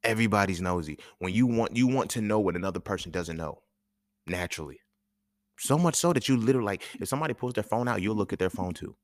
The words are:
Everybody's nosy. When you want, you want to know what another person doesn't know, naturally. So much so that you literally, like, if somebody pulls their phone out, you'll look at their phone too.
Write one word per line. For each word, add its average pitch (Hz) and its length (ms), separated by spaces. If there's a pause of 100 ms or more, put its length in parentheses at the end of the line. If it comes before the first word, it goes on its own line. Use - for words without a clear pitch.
Everybody's 101 580
nosy. 87 360 (220)
When 92 120
you 113 140
want, 117 300
you 123 100
want 127 260
to 117 100
know 107 180
what 92 160
another 92 240
person 90 320
doesn't 85 260
know, 80 240 (640)
naturally. 87 540 (800)
So 139 180
much 170 180
so 170 180
that 135 140
you 131 100
literally, 120 280
like, 98 180 (160)
if 98 80
somebody 139 280
pulls - 180
their 107 100
phone 120 240
out, 107 140
you'll 107 140
look 101 180
at - 60
their 92 100
phone 90 240
too. - 300